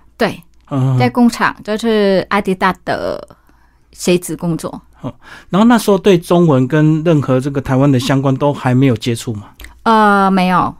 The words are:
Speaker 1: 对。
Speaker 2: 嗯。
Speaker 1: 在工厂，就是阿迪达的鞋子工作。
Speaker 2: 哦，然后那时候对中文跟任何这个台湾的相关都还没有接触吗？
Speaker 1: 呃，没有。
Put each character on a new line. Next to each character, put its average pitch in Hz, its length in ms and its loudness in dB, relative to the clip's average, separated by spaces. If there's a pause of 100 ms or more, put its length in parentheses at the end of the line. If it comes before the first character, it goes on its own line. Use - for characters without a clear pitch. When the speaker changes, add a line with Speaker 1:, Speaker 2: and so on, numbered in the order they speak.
(180)
Speaker 1:
对。 208 200 -4 (340)
Speaker 2:
嗯。 131 260 0
Speaker 1:
在 175 100 2
工 240 220 2
厂， 185 340 -4
就 214 140 -6
是 208 540 0
阿 202 100 0
迪 190 140 -2
达 185 180 -2 (100)
的 - 540 -8 (540)
鞋 - 260 -2
子 170 180 -10
工 170 220 -6
作。 - 240 -12 (200)
Speaker 2:
哦， 127 120 -12 (380)
然 175 100 2
后 226 60 4
那 240 100 6
时 208 140 0
候 196 60 4
对 185 200 4
中 175 300 2
文 131 200 2
跟 156 360 2
任 160 180 2
何 131 180 0
这 139 120 -4
个 139 100 -6
台 135 140 -2
湾 139 140 2
的 131 100 2
相 135 200 0
关 135 160 0
都 143 160 0
还 127 220 -2
没 131 140 4
有 117 100 0
接 120 160 -4
触 117 220 -8
吗？ 104 80 -12 (400)
Speaker 1:
呃， 202 480 2
没 185 160 2
有。 180 320 -2